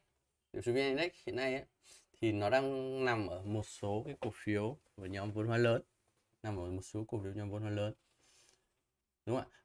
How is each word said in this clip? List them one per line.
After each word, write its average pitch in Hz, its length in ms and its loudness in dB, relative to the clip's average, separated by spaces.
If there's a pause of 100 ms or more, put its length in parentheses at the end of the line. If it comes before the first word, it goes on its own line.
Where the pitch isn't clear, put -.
(520)
điểm - 100 -6
số 120 100 2
V 123 40 4
N - 20 4
Index 139 320 2 (160)
hiện - 100 -2
nay 131 180 0
ấy, 131 100 -4 (480)
thì 110 200 2
nó 104 180 2
đang 131 540 2
nằm 113 220 2
ở 87 160 -6
một 104 240 -2
số 104 400 -2
cái 143 140 -8
cổ 110 140 -2
phiếu 107 420 0 (200)
của 95 100 -8
nhóm 98 260 -4
vốn 107 140 0
hóa 117 100 2
lớn, 117 260 6 (600)
nằm 107 140 -4
ở 90 140 -4
một 92 120 -4
số 110 220 -6
cổ 110 180 -4
phiếu 98 100 -4
nhóm 104 180 -4
vốn 104 120 -4
hóa 107 80 -2
lớn. 104 240 0 (1300)
Đúng 113 100 2
không - 140 -4
ạ? - 140 -20